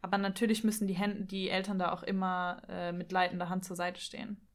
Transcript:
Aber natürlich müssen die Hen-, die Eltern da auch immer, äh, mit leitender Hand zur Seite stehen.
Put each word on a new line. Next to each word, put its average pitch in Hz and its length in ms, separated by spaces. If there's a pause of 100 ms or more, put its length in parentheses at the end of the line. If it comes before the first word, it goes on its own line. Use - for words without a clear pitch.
Aber 190 160
natürlich 208 460
müssen 214 240
die 190 80
Hen-, 202 320
die 190 220
Eltern 190 300
da 175 120
auch 185 120
immer, 185 680
äh, 175 240
mit 175 180
leitender 180 380
Hand 185 160
zur 185 100
Seite 180 240
stehen. - 400 (160)